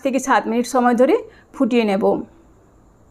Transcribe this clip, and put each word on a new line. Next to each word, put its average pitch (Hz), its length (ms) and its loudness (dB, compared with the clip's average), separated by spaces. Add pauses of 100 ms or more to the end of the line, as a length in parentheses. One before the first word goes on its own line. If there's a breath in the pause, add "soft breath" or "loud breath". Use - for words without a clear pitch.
থেকে 262 160 -2
সাত 214 280 0
মিনিট 233 200 -2
সময় 247 280 0
ধরে 262 200 2 (380 loud breath)
ফুটিয়ে 240 320 0
নেব। 202 200 -2 (1080)